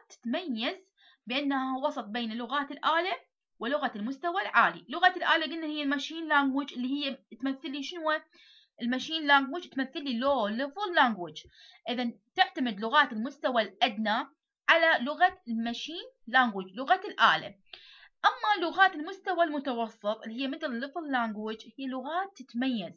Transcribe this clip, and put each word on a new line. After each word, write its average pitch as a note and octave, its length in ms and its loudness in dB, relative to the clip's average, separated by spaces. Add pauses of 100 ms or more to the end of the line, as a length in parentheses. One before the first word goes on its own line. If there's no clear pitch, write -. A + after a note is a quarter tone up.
تتميز C4+ 680 -4 (520)
بأنها C4 500 -2
وسط C#4 260 -2
بين A3 300 -6
لغات B3+ 380 -4
الآلة E4 420 0 (460)
ولغة C4+ 360 -2
المستوى C#4 460 -4
العالي. - 480 2
لغة F4 280 4
الآلة D#4+ 280 2
قلنا D#4+ 220 -6
هي D4+ 160 -4
الماشين C#4+ 440 -4
لانجويج C#4 460 2
اللي B3 140 -4
هي C#4 320 -4 (220)
تمثل C4+ 300 -4
لي C#4 120 -8
شنو؟ D#4 380 -2 (600)
الماشين C4 460 -2
لانجويج C#4+ 420 4
تمثل C4+ 340 -6
لي B3 160 -2
لو C4 280 2
ليفل C#4+ 480 -4
لانجويج. F#3+ 480 2 (460)
إذن B3 300 -4 (160)
تعتمد D4 440 2
لغات C#4 320 4
المستوى B3 500 0
الأدنى A3 680 0 (420)
على D#4+ 360 6
لغة E4 420 2
الماشين A#3 560 -4 (240)
لانجويج، G3+ 480 2
لغة C#4+ 300 2
الآلة. E3+ 500 2 (680)
أما G#4+ 400 2
لغات F#4 300 4
المستوى F4 480 -2
المتوسط A#3 800 -4
اللي A3+ 200 -6
هي C4+ 80 -4
middle C#4 320 -6
level D4 320 -8
language A3 640 -4
هي C4+ 60 -6
لغات D4+ 520 -6
تتميز A#3 600 -4